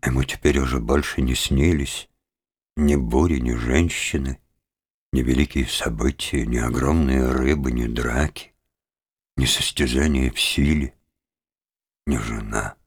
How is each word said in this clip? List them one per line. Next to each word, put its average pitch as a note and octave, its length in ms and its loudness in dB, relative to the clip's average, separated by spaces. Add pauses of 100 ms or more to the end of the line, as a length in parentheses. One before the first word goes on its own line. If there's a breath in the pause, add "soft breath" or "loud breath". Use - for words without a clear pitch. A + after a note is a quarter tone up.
Ему C2 180 2
теперь - 360 0
уже B1+ 200 0
больше C2+ 420 0
не B1+ 120 2
снились C#2+ 720 0 (720)
ни D2 180 4
бури, C#2 440 2
ни A#1+ 140 -2
женщины, C2+ 880 -2 (720)
ни C2 100 2
великие C2 460 2
события, C2 800 -2
ни A#1 120 -2
огромные C2 720 2
рыбы, C2 440 0
ни A#1+ 140 -2
драки, A#1+ 680 -4 (840)
ни C2 80 2
состязания C2 840 0
в - 80 -8
силе, C#2+ 560 0 (1120)
ни C#2 100 0
жена. G#1+ 580 -6 (120)